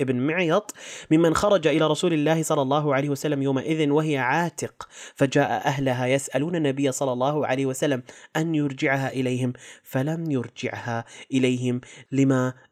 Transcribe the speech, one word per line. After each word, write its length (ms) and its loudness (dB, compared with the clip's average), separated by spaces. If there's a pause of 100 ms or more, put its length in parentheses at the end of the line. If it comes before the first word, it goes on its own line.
ابن 140 0
معيط 580 0 (380)
ممن 220 6
خرج 340 2
إلى 200 4
رسول 260 2
الله 300 2
صلى 180 0
الله 340 2
عليه 140 0
وسلم 320 -2
يومئذ 480 0
وهي 280 2
عاتق، 720 -2 (280)
فجاء 360 2
أهلها 560 0
يسألون 480 0
النبي 360 0
صلى 220 -2
الله 340 0
عليه 180 0
وسلم 380 -2 (320)
أن 200 0
يرجعها 580 0
إليهم، 400 -2 (300)
فلم 480 -4
يرجعها 760 -6 (260)
إليهم 500 0 (300)
لما 420 2 (180)